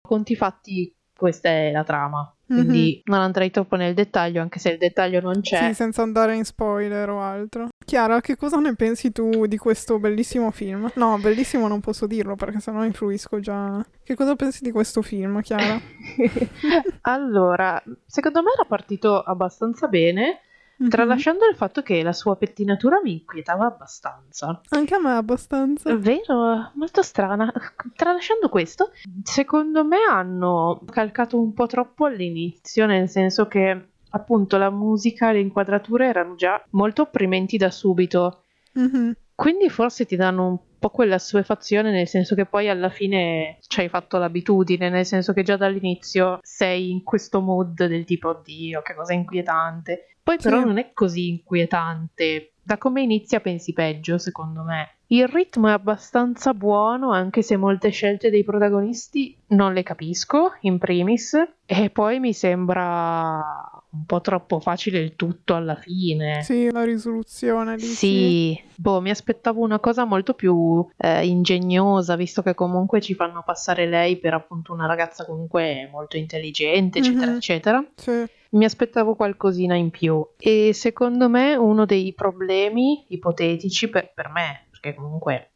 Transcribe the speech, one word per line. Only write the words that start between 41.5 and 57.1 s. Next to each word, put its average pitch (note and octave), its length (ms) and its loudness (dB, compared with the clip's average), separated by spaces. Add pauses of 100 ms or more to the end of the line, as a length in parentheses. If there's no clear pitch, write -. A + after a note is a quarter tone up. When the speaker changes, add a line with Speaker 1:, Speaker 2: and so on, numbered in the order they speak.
Speaker 1:
nel F3+ 160 2
senso F#3+ 280 0
che G3 100 2
poi G#3 240 0
alla F#3 200 0
fine E3+ 680 -2 (100)
ci - 140 -2
hai F3 80 -2
fatto - 280 -4
l'abitudine, F3+ 720 2
nel F3+ 160 2
senso F#3+ 280 0
che F#3+ 100 0
già G3 140 2
dall'inizio F#3 840 0
sei F#3 480 -2
in F#3 140 -4
questo - 360 -2
mood F3+ 460 0
del E3 180 -2
tipo, E3+ 260 -2
"Oddio, D#3+ 520 -8
che D3+ 140 -12
cosa E3+ 180 -6
inquietante". E3+ 960 -4 (160)
Poi E4 140 0
però C4+ 220 2
Speaker 2:
Sì. B3 60 2
Speaker 1:
non G#3 120 2
è B3+ 160 -6
così F3 360 -2
inquietante. E3 1200 -4 (100)
Da G#3 160 -4
come C4 240 -2
inizia G#3+ 380 0
pensi E3+ 340 -6
peggio, D#3+ 460 -2
secondo D#3+ 420 -10
me. D#3+ 360 -8 (100)
Il B3 200 4
ritmo B3+ 400 2
è G#3+ 40 6
abbastanza A3+ 800 0
buono, G#3+ 580 2